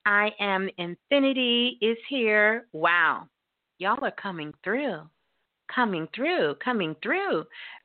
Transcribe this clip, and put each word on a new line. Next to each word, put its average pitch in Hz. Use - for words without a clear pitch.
I 208
Am 196
Infinity 247
is 226
here. 220
Wow. 160
Y'all 196
are 208
coming 165
through, 220
coming 190
through, 233
coming 196
through. 294